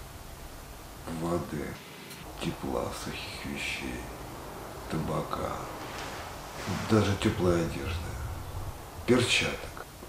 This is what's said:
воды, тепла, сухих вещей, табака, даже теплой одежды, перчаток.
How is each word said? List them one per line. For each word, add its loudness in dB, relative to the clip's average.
воды, 0
тепла, 0
сухих -4
вещей, -2
табака, 0
даже 8
теплой 6
одежды, -2
перчаток. 8